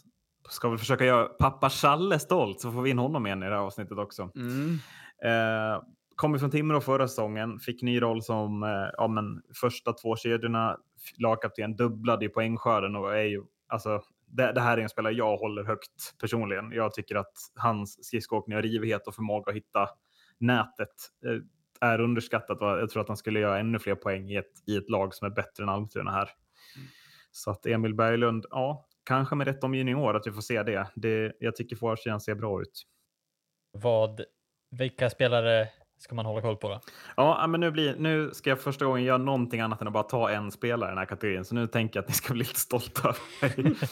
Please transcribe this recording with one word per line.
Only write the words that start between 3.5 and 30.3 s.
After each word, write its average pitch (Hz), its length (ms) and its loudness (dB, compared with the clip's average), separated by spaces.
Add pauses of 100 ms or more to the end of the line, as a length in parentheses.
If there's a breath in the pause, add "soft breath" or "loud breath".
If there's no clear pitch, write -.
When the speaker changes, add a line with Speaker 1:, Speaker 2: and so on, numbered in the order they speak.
Speaker 1:
här 101 100 0
avsnittet 98 360 -6
också. 101 380 -6
Speaker 2:
Mm. 135 420 -2 (480 loud breath)
Speaker 1:
Eh, 110 560 2 (340)
kom 151 180 2
ju 139 60 0
från 139 120 0
Timrå 151 300 2
förra 135 260 2
säsongen, 107 520 -4
fick 123 220 -8
ny 123 200 2
roll 113 200 2
som, 107 420 -2
eh, 101 340 -2
ja, 113 100 4
men 107 340 -2 (200)
första 120 320 0
två 113 220 -2
kedjorna, 113 560 0 (260)
f-, - 220 -20
lagkapten, 110 560 0
dubblade 110 500 2
ju 104 40 -2
poängskörden 113 680 2
och 101 200 -2
är 107 80 2
ju, 104 180 -2 (260)
alltså, 107 340 -2 (260)
det, 123 240 0
det 123 100 2
här 117 160 4
är 117 40 2
en 110 80 -4
spelare 110 240 -2
jag 110 240 2
håller 104 260 -4
högt - 580 -6
personligen. 110 500 -2
Jag 110 220 0
tycker 104 220 -8
att 98 180 -2 (220)
hans 107 500 -2
skridskoåkning 107 520 -2
och 107 60 2
rivighet 110 440 -2
och 101 80 -12
förmåga 104 340 -2
att 104 60 -4
hitta 104 340 0 (500 soft breath)
nätet, 117 500 2 (360)
eh, 113 160 -2 (480)
är 113 120 4
underskattat 117 600 -2
och 104 60 0
jag 101 220 0
tror 110 120 -2
att 104 60 -4
han 107 100 -4
skulle 107 220 -2
göra 101 200 2
ännu 110 200 0
fler 101 160 -2
poäng 98 340 -4
i 101 60 -6
ett, 95 160 -4 (160)
i 104 100 0
ett 98 120 -4
lag 98 240 0
som - 120 -8
är 101 40 -2
bättre 104 340 -6
än 101 60 0
Almtuna 101 420 -4
här. 98 100 0 (540 loud breath)
Speaker 2:
Mm. 135 120 -20 (440 loud breath)
Speaker 1:
Så - 200 -6
att 101 140 -8
Emil 113 300 0
Berglund, 113 540 2
ja, 135 380 -4 (180)
kanske 135 300 0
med 139 120 0
rätt 139 160 -2
omgivning 131 300 0
i 147 80 0
år 113 140 2
att 107 120 -2
vi 110 40 -4